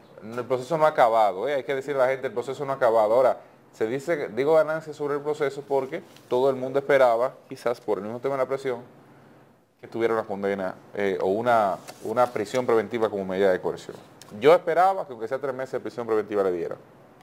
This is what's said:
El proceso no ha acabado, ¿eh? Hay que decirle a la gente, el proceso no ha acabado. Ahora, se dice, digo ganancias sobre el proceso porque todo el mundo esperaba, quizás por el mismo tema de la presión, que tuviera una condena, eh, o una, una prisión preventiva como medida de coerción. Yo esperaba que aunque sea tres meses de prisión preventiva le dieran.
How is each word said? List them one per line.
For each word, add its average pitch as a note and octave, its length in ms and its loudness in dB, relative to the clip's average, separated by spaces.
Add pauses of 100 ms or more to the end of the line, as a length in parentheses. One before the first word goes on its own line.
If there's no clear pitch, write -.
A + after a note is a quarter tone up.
(240)
El A#2 220 -8
proceso B2 320 -2
no D#3 80 4
ha D#3 40 4
acabado, A2+ 580 4
¿eh? D3 60 -2
Hay C3 100 -2
que C#3 120 -4
decirle C3+ 260 -2
a B2 60 6
la C3 40 0
gente, C3 160 -4
el A2+ 60 -6
proceso B2+ 320 -6
no C3+ 60 -4
ha C3+ 40 -2
acabado. A2+ 380 4
Ahora, B2 240 4 (360)
se A2+ 120 -2
dice, C#3 440 -4
digo C3+ 260 2
ganancias D#3 400 0
sobre C#3+ 200 -4
el C#3+ 60 -4
proceso D3 460 -4
porque C3+ 340 -2 (260)
todo B2+ 220 2
el C3 60 0
mundo C3 240 -4
esperaba, C3 540 4 (140)
quizás B2 320 -6
por G2+ 200 -2
el G2 60 -8
mismo A#2 140 -10
tema C#3 160 -4
de C3+ 60 -4
la B2+ 60 0
presión, C3 340 -6 (1000)
que - 80 -20
tuviera A2+ 280 0
una A2 80 0
condena, G2 500 -4 (220)
eh, G2 260 -2
o F2+ 60 0
una, G#2+ 500 2 (260)
una A#2+ 220 2
prisión B2 400 -4
preventiva A2 440 2
como G2+ 140 -4
medida F#2+ 280 2
de F#2 100 0
coerción. - 340 -8 (440)
Yo C#3 160 8
esperaba F3 500 2
que C3 80 -16
aunque A2 140 -10
sea C3 100 -6
tres C3 160 -6
meses C3 200 -10
de B2+ 60 -6
prisión A2+ 280 -8
preventiva G#2+ 360 0
le F#2+ 80 2
dieran. E2+ 280 -6 (440)